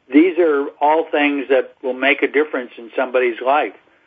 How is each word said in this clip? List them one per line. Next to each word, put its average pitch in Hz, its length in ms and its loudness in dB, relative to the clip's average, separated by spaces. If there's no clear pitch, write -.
these 160 260 4
are 147 300 0
all 156 300 2
things 143 400 -2
that 127 320 0
will 131 100 -4
make 135 300 -2
a 139 60 0
difference 135 500 -4
in 117 180 -18
somebody's 127 440 -2
life. 127 340 0